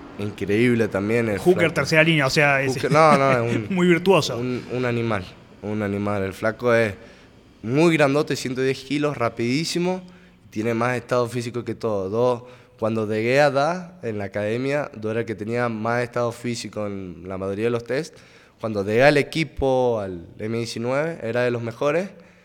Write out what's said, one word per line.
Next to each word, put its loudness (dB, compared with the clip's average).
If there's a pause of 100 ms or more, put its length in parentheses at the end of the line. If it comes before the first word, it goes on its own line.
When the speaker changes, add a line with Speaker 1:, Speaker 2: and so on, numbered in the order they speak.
(200)
Speaker 1:
increíble 2
también, 0
el -2
Speaker 2:
Hooker 4
Speaker 1:
flaco. 2
Speaker 2:
tercera 4
línea, 4
o 0
sea, 4
es 0
Speaker 1:
Hooker, 0
no, 8
no, 4
es 2
Speaker 2:
<laughs> -4
Speaker 1:
un, -4
Speaker 2:
muy 2
virtuoso. 4
Speaker 1:
un, -4
un -2
animal, 0 (380)
un -4
animal. -2
El -4
flaco 0
es 2 (680)
muy 4
grandote, 2
ciento -6
diez 0
kilos, -4
rapidísimo, -2 (460)
tiene -2
más 0
estado -2
físico -6
que -6
todo. -4
Dos, 0 (340)
cuando -2
De -2
Gea 4
da -2
en -6
la -6
academia, -4
Do -6
era -2
el -4
que -6
tenía -2
más -2
estado -2
físico -6
en -10
la -8
mayoría -4
de 2
los -2
test. -6 (420)
Cuando -4
De 0
Gea 8
al 4
equipo, 0
al -8 (100)
M -6
diecinueve, -4
era -2
de 2
los -2
mejores. -2 (360)